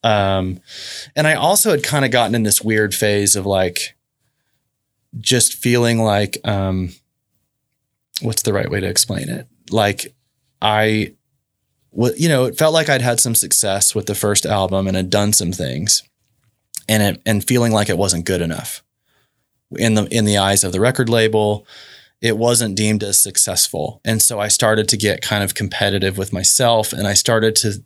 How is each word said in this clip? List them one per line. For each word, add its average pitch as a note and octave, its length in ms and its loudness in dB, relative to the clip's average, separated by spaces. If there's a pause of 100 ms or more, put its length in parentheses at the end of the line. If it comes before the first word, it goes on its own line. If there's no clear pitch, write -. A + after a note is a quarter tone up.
Um, G2 600 0 (520)
and D3+ 140 2
I D#3 60 4
also F#3+ 380 2
had B2 120 0
kinda C#3 240 0
gotten A#2 280 2
in A2+ 80 0
this G#2 180 0
weird G#2+ 340 0
phase G#2 400 2
of, G2 100 -4
like, F#2 500 -2 (1200)
just B2 360 0
feeling A#2+ 440 2
like, G#2 460 0
um, F#2+ 480 -2 (1300)
what's A2+ 220 -4
the G#2+ 100 0
right G2 160 -2
way G2+ 100 -2
to F#2+ 80 -4
explain - 420 -4
it? - 180 -10 (220)
Like, G#2 440 0 (480)
I, G#2+ 520 0 (800)
wa-, A#2 260 0
you E3 120 0
know, C3 160 2
it C3 120 -6
felt D#3+ 160 4
like D#3 160 2
I'd C3+ 120 2
had A#2+ 180 0
some B2 160 0
success - 600 0
with G2+ 100 -2
the G2+ 100 -2
first G#2 300 0
album F#2+ 420 0
and F#2+ 80 0
had F#2 140 -2
done G#2 240 2
some F#2 180 0
things, E2 520 -2 (840)
and G#2+ 160 2
it, G2+ 220 -2
and G#2 200 0
feeling A#2 260 2
like G#2 180 2
it F2 80 0
wasn't F2+ 280 0
good F2+ 160 0
enough - 420 -6 (920)
in A2 180 2
the, G#2 100 2
in A2 200 0
the G#2 120 2
eyes G2 260 2
of F2+ 80 -2
the F#2 80 -2
record A#2+ 300 2
label. A2 560 2 (560)
It A2+ 160 0
wasn't A#2 380 0
deemed G#2+ 280 0
as G2+ 180 0
successful. - 840 -2
And A2 180 0
so A2 180 0
I G#2+ 100 -2
started G#2+ 400 2
to A#2 80 0
get G2+ 240 0
kind G#2 220 -2
of G2 120 -4
competitive G2 640 -2
with F#2+ 160 -6
myself, A2 600 2
and G2+ 140 -4
I G2+ 60 -2
started A2 440 2
to G#2 280 -4